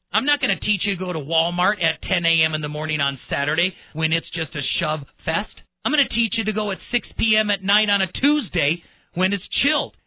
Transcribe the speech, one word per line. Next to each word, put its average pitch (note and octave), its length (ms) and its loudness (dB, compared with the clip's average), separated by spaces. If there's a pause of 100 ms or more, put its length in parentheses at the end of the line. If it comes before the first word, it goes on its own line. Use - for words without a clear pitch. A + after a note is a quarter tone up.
(120)
I'm A3+ 140 0
not C#4+ 160 0
gonna G3 180 -2
teach G#3 240 -2
you G3 140 0
to F3+ 80 -4
go F3+ 80 -2
to D#3+ 60 -2
Walmart F3 600 0
at D#3+ 200 0
ten F3 240 0
A E3 180 4
M D#3+ 100 0
in D#3 60 -2
the D3+ 80 -4
morning D3+ 320 -2
on C#3 180 0 (120)
Saturday D#3 440 0 (200)
when D#3+ 180 0
it's E3 200 -2
just E3 240 -6
a C#3+ 60 -4 (160)
shove D#3 220 0 (240)
fest. E3 300 -2 (320)
I'm B3 80 0
gonna C#4+ 160 2
teach A3+ 280 -2
you A3 60 -2
to G3+ 80 0
go G#3 200 -2
at F#3 60 -4 (140)
six A#3+ 160 -2 (100)
P A3 200 2
M G#3+ 120 2
at G3 140 -2
night G#3 260 2
on G3+ 120 2
a F#3 100 -2
Tuesday F3 720 2 (300)
when F#3 180 2
it's G3+ 160 -4 (160)
chilled C4+ 320 0 (120)